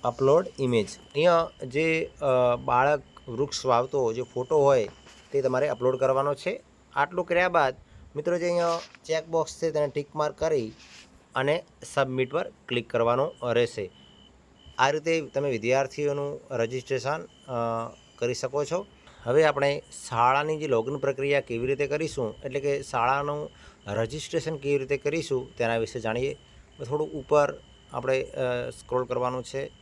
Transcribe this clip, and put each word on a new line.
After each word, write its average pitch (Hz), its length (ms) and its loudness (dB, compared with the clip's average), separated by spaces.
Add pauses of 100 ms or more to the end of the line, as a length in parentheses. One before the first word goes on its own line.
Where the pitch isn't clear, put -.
અપલોડ 135 440 4 (100)
ઇમેજ. 120 280 2 (280)
અહીંયા 165 360 4 (160)
જે, 160 440 0 (120)
અ, 127 340 4
બાળક 131 460 2 (260)
વૃક્ષ 135 380 -4
વાવતો 123 460 2
જે 120 100 -6
ફોટો 123 360 -2
હોય, 135 300 6 (440)
તે 139 100 2
તમારે 127 260 2
અપલોડ 127 280 0
કરવાનો 135 380 2
છે. 185 260 -6 (340)
આટલું 175 300 -2
કર્યા 180 240 2
બાદ 151 280 2 (400)
મિત્રો, 170 220 -2
જે 165 60 -4
અહીંયા 170 360 0 (260)
ચેકબોક્સ 160 560 -2
છે, 165 80 0
તેને 147 180 0
ટિક 143 280 -8
માર્ક 151 180 0
કરી 143 380 0 (600)
અને 143 300 0 (300)
સબમિટ 131 380 0
પર 165 200 -2 (160)
ક્લિક 120 220 -4
કરવાનો 120 420 2 (200)
રહેશે. 113 380 0 (880)
આ 131 120 6
રીતે 160 300 0
તમે 139 300 -2
વિદ્યાર્થીઓનું 139 880 -2 (100)
રજિસ્ટ્રેશન, 131 720 -2 (260)
અ, 127 80 -6 (640)
કરી 120 160 -2
શકો 139 300 -4
છો. 180 220 -4 (360)
હવે 139 220 4
આપણે 143 380 2 (260)
શાળાની 135 500 4
જે 151 80 -4
લોગિન 127 300 0
પ્રક્રિયા 139 440 0
કેવી 120 260 -4
રીતે 139 200 0
કરીશું, 139 480 -4 (100)
એટલે 135 160 -4
કે 139 220 -2
શાળાનું 143 680 0 (360)
રજિસ્ટ્રેશન 143 680 -4
કેવી 139 220 0
રીતે 135 180 -2
કરીશું, 139 600 -4
તેના 117 200 0
વિશે 113 240 -4
જાણીએ. 120 340 -2 (540)
થોડું 151 200 -2
ઉપર 147 460 2 (380)
આપણે, 131 300 0
અ, 123 480 -4
સ્ક્રોલ 127 340 -4
કરવાનું 123 400 -4
છે. 139 260 -8 (120)